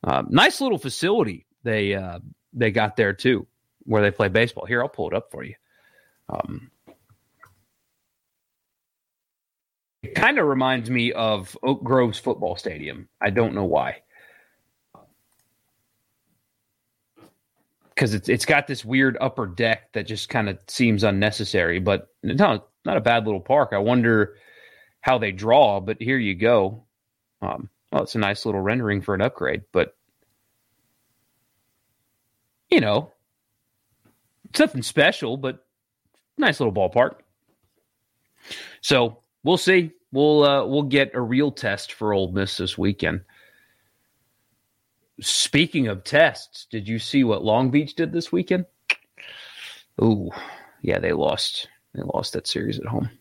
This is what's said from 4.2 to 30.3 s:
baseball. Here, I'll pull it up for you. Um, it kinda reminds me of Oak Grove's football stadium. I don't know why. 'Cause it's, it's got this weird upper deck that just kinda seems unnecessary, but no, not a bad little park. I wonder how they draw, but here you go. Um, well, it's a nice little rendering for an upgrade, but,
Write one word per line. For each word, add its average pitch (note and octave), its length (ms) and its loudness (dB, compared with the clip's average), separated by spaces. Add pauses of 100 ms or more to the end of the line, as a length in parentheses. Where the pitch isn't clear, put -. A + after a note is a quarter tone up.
baseball. A2 380 0
Here, A#2+ 160 -2
I'll C#3 80 -2
pull - 180 -8
it - 80 -6
up - 160 -6
for - 120 -14
you. A2+ 120 -14 (720)
Um, - 420 -8 (3250)
it - 140 -12
kinda B3+ 280 4
reminds C3 460 0
me A#2+ 240 0
of G#2+ 500 -4
Oak C3+ 180 0
Grove's B2 380 2
football F2+ 380 -4
stadium. D2 500 -12 (140)
I G#2 80 0
don't A2+ 260 0
know G2+ 80 -2
why. D2+ 380 -2 (4000)
'Cause A2 180 2
it's, G2+ 140 -4
it's A2+ 180 2
got C#3+ 220 2
this C3+ 160 -8
weird C3 380 2
upper C3 240 -2
deck A2 480 -2
that G#2 140 -6
just G#2+ 200 -10
kinda G2+ 400 -2
seems A2+ 380 2
unnecessary, G2 760 0
but G2 300 -2 (120)
no, C3 440 0 (200)
not F#3+ 120 0
a B2 40 0
bad A#2 240 2
little G2+ 140 -2
park. C#3 320 2
I G#2 60 -2
wonder A2+ 580 2 (640)
how B2+ 180 2
they G#2+ 140 -2
draw, G#2+ 480 4
but G#2 220 -8
here C3 160 -2
you G2+ 180 -2
go. A2 500 2 (560)
Um, - 280 -8 (220)
well, C#3 120 0
it's - 120 -8
a A#2 40 -2
nice G2+ 260 -2
little G2+ 140 -2
rendering G#2 420 -2
for G2+ 120 -4
an F#2+ 80 -2
upgrade, - 500 -2
but, - 240 0 (2750)